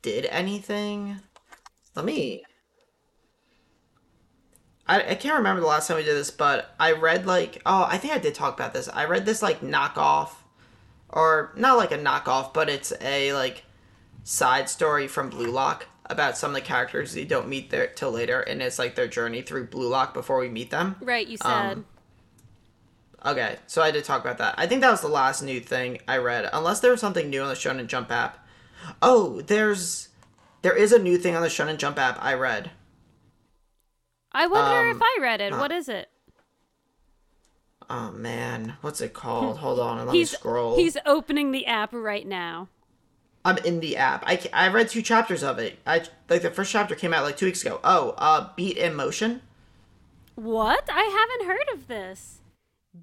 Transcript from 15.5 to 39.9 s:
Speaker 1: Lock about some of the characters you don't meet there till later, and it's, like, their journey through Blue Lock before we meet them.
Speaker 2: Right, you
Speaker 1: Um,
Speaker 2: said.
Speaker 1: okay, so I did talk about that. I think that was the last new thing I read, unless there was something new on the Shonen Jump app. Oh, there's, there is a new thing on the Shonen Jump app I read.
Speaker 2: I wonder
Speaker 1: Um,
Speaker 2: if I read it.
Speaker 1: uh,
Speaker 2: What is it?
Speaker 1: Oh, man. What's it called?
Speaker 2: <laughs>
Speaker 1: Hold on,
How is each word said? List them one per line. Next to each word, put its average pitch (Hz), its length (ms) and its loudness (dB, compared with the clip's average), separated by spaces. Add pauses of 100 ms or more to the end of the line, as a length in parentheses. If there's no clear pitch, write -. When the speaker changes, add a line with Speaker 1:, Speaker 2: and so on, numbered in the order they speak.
Speaker 1:
Lock 131 360 -2 (200)
about 143 300 -2
some 147 140 -4
of 139 40 -6
the 135 60 -4
characters 135 540 -4
you 160 80 -6
don't 135 240 -2
meet 135 220 -8
there 127 180 0
till - 240 -4
later, 120 300 -2
and 139 200 -4
it's, 127 160 -4
like, 123 180 -2
their 123 120 0
journey 117 340 -4
through 131 260 -8
Blue 131 200 -4
Lock 131 260 0
before 127 260 0
we 127 100 -2
meet 117 200 -10
them. 185 300 -2
Speaker 2:
Right, 240 260 -2
you 226 160 -12
Speaker 1:
Um, 202 440 -2 (1400)
Speaker 2:
said. 139 80 0
Speaker 1:
okay, 120 360 -2
so - 140 0
I 156 100 6
did 147 120 -2
talk 135 160 0
about 123 200 -6
that. - 180 0
I 175 100 0
think 254 140 2
that 254 100 6
was 208 100 2
the 160 60 -4
last 135 340 2
new 135 200 -6
thing 127 460 -4
I 131 100 0
read, 120 340 -2
unless 170 300 -2
there 247 100 8
was 240 80 4
something 175 300 -2
new 135 120 -2
on 139 60 -2
the 131 80 -4
Shonen 131 320 -4
Jump 120 240 -4
app. 120 340 -4 (560)
Oh, 196 400 6
there's, 202 680 0 (540)
there 185 120 4
is 208 160 6
a 233 80 10
new 180 180 4
thing 175 180 0
on 165 80 0
the 165 40 2
Shonen 156 300 -2
Jump 143 220 -2
app 127 220 0
I 135 120 0
read. 117 380 -2 (1600)
Speaker 2:
I 320 140 2
wonder 339 300 4
Speaker 1:
Um, 466 180 2
Speaker 2:
if - 60 -2
I 494 200 4
read 226 200 0
it. 202 100 -2
Speaker 1:
uh, 240 80 -2
Speaker 2:
What 285 140 0
is 339 160 -4
it? 208 200 -8 (1800)
Speaker 1:
Oh, 117 220 -8
man. 117 680 -8
What's 147 220 -8
it 113 120 -6
called? - 440 -4
Speaker 2:
<laughs> - 20 -14
Speaker 1:
Hold 127 180 -2
on, 120 280 -2